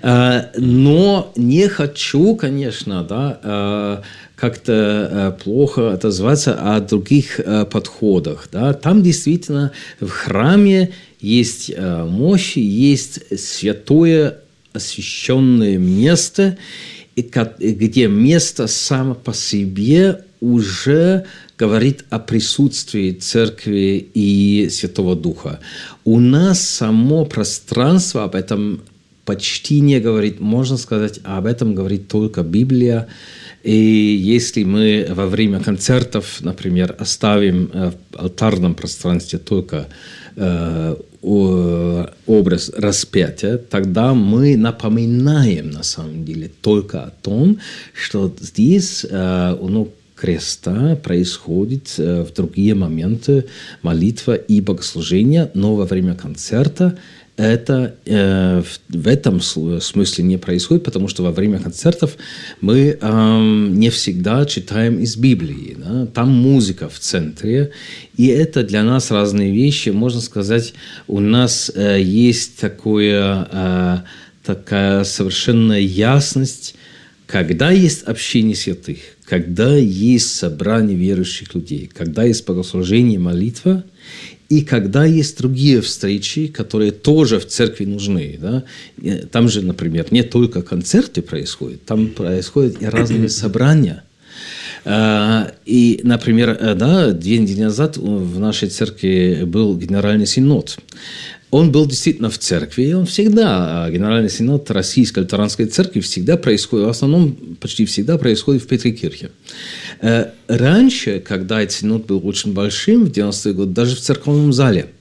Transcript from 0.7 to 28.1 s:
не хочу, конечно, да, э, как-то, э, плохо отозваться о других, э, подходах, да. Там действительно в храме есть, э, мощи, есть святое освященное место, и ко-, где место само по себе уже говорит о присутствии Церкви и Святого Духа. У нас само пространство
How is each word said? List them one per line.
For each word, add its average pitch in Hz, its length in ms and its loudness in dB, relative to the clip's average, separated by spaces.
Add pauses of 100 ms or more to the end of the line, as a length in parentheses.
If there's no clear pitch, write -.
не 139 320 4
хочу, 160 680 0
конечно, 131 680 -6
да, 117 380 -4
э, 101 600 -4 (320)
как-то, - 380 -4 (680)
э, - 60 -20
плохо 117 480 2
отозваться 107 640 0
о 104 260 0
других, 107 600 0
э, 107 240 0
подходах, 95 880 -2
да. 127 200 -2
Там 185 300 2
действительно 147 680 0 (300)
в 98 80 -6
храме 185 840 4 (300)
есть, 113 540 0
э, 87 300 -4
мощи, 147 540 0
есть 117 800 0
святое 151 1000 2 (340)
освященное 120 1040 0
место, 156 760 2 (600)
и 120 60 -2
ко-, 113 360 -4
где 110 500 0
место 123 600 2
само 131 460 -2
по 120 200 -8
себе 110 880 0 (180)
уже 135 840 2 (340)
говорит 113 520 2
о 117 100 -4
присутствии 110 880 -2
Церкви 101 1040 -2
и 101 560 2
Святого 90 460 -2
Духа. 80 420 -6 (460)
У 117 160 6
нас 165 400 4
само 123 640 0
пространство 127 1000 -2